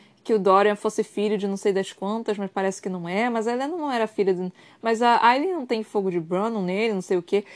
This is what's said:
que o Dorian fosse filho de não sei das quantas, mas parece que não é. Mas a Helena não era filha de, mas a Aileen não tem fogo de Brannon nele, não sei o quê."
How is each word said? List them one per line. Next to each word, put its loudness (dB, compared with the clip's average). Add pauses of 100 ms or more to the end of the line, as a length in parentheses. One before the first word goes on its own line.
(240)
que 0
o 4
Dorian 6
fosse -2
filho -2
de -4
não -4
sei -2
das -2
quantas, -6
mas -6
parece -4
que -8
não -6
é. 0
Mas -2
a -2
Helena -4
não -4
era 0
filha 0
de, -4 (300)
mas 0
a 6
Aileen 4
não -4
tem -2
fogo -2
de -2
Brannon -2
nele, 0
não -2
sei -2
o 0
quê." -2 (100)